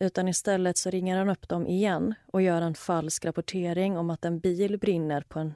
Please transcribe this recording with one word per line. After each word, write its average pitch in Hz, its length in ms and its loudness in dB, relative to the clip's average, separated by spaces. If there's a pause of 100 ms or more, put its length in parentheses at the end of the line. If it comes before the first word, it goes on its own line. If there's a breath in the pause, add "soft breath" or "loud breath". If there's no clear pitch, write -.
utan 185 280 0
istället 185 480 0
så - 140 -2
ringer 185 280 0
han 196 120 2
upp - 180 -4
dem 175 180 -2
igen 190 480 0 (120)
och 190 160 2
gör 170 200 4
en 165 120 -2
falsk 160 500 -2
rapportering 175 720 -2
om 170 120 -2
att 165 140 -4
en 170 140 0
bil 190 400 0
brinner 160 500 0
på - 100 -8
en 156 180 -4